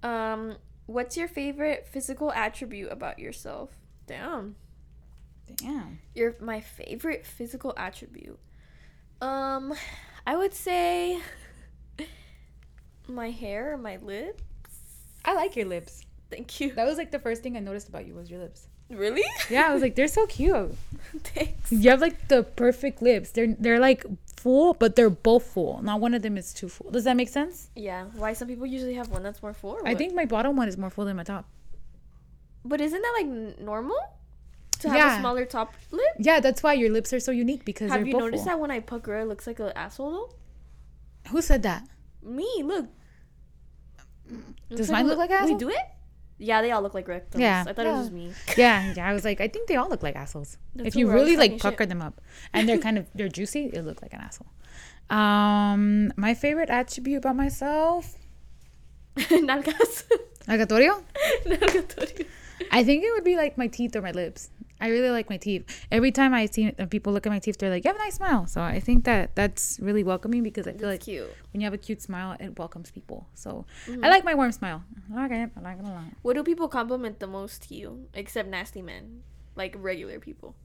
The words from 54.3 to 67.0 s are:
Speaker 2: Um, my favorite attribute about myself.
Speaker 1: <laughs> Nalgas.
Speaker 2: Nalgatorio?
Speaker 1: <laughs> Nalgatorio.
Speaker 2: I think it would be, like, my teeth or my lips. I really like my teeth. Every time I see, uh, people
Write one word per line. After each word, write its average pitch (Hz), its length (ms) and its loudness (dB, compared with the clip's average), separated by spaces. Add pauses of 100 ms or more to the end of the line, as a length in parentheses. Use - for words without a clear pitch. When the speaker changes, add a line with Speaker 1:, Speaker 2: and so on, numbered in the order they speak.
Speaker 2:
Um, 208 1040 6
my 214 180 2
favorite 302 360 2
attribute 254 480 0
about 269 160 0
myself. 302 800 0 (560)
Speaker 1:
<laughs> - 460 -20
Nalgas. 302 880 2 (420)
Speaker 2:
Nalgatorio? 226 560 6 (220)
Speaker 1:
<laughs> 605 200 2
Nalgatorio. - 800 2 (460)
Speaker 2:
I 240 140 6
think 285 180 4
it 440 100 2
would 427 120 0
be, 359 120 6
like, 294 220 0
my 247 80 -2
teeth 233 300 -4
or 208 60 -4
my 180 100 -6
lips. 175 380 -6 (300)
I 226 100 -2
really 247 200 4
like 233 180 -2
my 190 100 -6
teeth. 190 280 -4 (240)
Every 233 220 4
time 269 200 6
I 226 140 4
see, 214 320 2
uh, 190 80 -2
people 208 260 -2